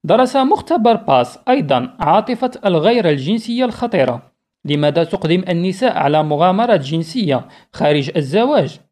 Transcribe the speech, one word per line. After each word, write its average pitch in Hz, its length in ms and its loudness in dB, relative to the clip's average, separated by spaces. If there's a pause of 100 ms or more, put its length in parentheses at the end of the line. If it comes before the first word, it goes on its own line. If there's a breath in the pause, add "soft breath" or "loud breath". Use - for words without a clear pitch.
درس 240 320 2
مختبر 262 600 2
باس 127 440 0 (100)
أيضا 143 500 0
عاطفة 220 520 0 (140)
الغيرة 185 440 2
الجنسية 220 560 -2
الخطيرة، 165 680 -2 (340)
لماذا 147 380 0
تقدم 175 460 -2
النساء 185 480 -2
على 151 260 2
مغامرات 185 580 2
جنسية 160 680 -4 (260 loud breath)
خارج 147 420 0
الزواج 180 640 0 (120)